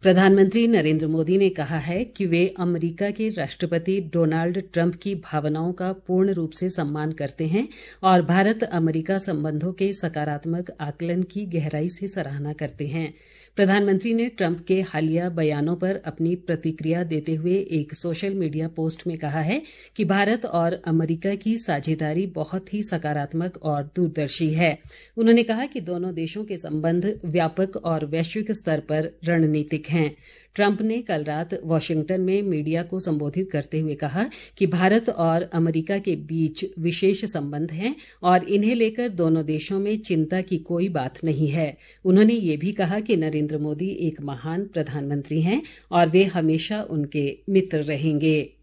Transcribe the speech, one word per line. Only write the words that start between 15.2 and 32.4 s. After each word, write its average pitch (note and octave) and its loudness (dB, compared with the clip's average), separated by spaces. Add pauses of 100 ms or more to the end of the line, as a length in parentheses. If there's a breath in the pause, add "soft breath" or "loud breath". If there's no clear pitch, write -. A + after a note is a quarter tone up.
बयानों D#3 0
पर F#3 -2
अपनी D#3+ 0
प्रतिक्रिया E3 -2
देते D#3+ -2
हुए E3+ 0
एक D#3+ -2
सोशल E3+ -4
मीडिया D#3+ -2
पोस्ट D#3+ -4
में E3 -4
कहा D3+ -4
है F#3+ 0 (340 loud breath)
कि G#3+ 0
भारत G3+ 2
और E3+ 0
अमेरिका E3 0
की A3 -2
साझेदारी D#3+ -2
बहुत E3+ -6
ही G#3 -4
सकारात्मक D#3+ -4
और D3 -2
दूरदर्शी D#3+ 0
है। D#3+ 2 (380 loud breath)
उन्होंने A#3 6
कहा A3+ -2
कि C4+ -8
दोनों F3 -6
देशों E3 -6
के G#3 -8
संबंध E3+ -2
व्यापक F3 0 (100)
और D#3+ 0
वैश्विक E3 -4
स्तर D#3+ 0
पर D#3 -4
रणनीतिक D#3 2
हैं। D3+ 0 (400 soft breath)
ट्रंप G3+ 2
ने A3 -2
कल E3 -2
रात D#3 -4 (140)
वाशिंगटन D#3+ 0
में F#3+ 2